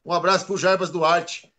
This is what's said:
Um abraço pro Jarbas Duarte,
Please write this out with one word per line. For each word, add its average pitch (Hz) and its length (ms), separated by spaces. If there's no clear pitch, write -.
Um 165 100
abraço 185 340
pro 190 100
Jarbas 180 320
Duarte, 165 680